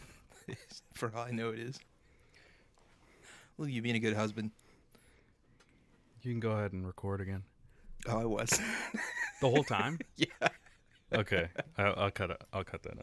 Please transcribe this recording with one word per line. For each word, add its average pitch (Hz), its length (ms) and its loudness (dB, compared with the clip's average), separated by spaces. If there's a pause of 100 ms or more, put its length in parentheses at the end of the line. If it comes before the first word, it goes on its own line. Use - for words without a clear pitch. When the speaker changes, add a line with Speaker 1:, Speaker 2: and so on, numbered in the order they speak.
(180)
Speaker 1:
<laughs> - 760 -16
For 117 220 -4
all 117 80 -4
I 123 80 -6
know, 113 200 -2
it 113 80 -8
is. 123 200 -8 (1800)
Look 151 120 -4
at 135 40 -2
you 117 80 0
being 120 140 2
a 113 40 4
good 110 160 4
husband. 107 360 0 (1700)
Speaker 2:
You 123 80 -4
can 117 80 0
go 110 120 0
ahead 104 220 0
and 92 120 -4
record 98 360 -4
again. 95 220 -4 (640)
Speaker 1:
Oh, 113 120 2
I 117 60 0
was. 117 400 2
<laughs> 226 40 -2 (720)
Speaker 2:
The 131 80 6
whole 139 160 8
time? 120 420 0
Speaker 1:
<laughs> - 80 -20
Yeah. - 320 2 (680)
Speaker 2:
Okay. 95 360 4 (280)
I, 101 60 2
I'll 101 280 4
cut 92 200 -2
it. - 100 -6 (120)
I'll 98 100 -2
cut - 200 -10
that - 200 -8